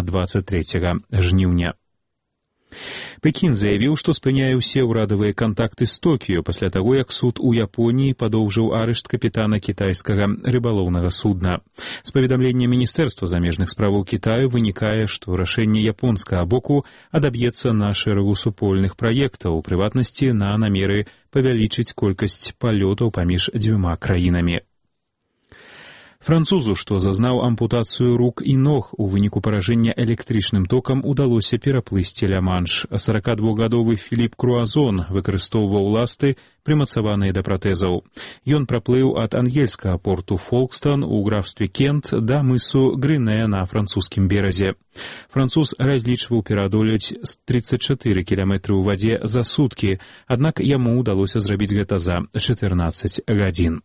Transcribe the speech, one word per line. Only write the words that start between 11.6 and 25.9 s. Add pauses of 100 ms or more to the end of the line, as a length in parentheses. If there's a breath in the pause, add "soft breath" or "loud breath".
З
паведамлення
Міністэрства
замежных
справаў
Кітаю
вынікае,
што
рашэнне
японскага
боку (240 loud breath)
адаб'ецца
на
шэрагу
супольных
праектаў,
у
прыватнасці
на
намеры (300 loud breath)
павялічыць
колькасць
палетаў
паміж
дзвюма
краінамі. (1600 loud breath)